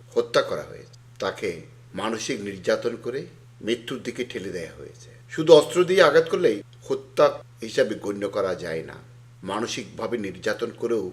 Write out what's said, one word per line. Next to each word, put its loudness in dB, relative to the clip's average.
হত্যা 0
করা -4
হয়েছে। -18
তাকে -4
মানসিক -4
নির্যাতন -2
করে -8
মৃত্যুর -6
দিকে -6
ঠেলে -10
দেয়া -10
হয়েছে। -18
শুধু 6
অস্ত্র 8
দিয়ে 4
আঘাত 6
করলেই 2
হত্যা 0
হিসাবে 0
গণ্য -6
করা -2
যায় -8
না। -14
মানসিকভাবে -6
নির্যাতন -4
করেও -2